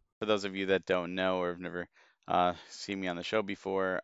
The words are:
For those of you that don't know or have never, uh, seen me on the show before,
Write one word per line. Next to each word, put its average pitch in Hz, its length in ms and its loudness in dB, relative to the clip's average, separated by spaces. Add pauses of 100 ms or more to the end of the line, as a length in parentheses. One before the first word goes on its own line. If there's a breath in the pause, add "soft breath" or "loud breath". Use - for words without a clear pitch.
(200)
For 110 60 -6
those 104 200 4
of 95 100 -6
you 95 120 -2
that 92 180 4
don't 90 300 0
know 92 240 2
or 87 100 0
have 87 100 -6
never, 87 300 -8 (380 soft breath)
uh, 90 260 4 (160)
seen 98 320 -8
me 92 60 -4
on 87 80 -2
the 90 80 -6
show 110 180 0
before, 95 640 -2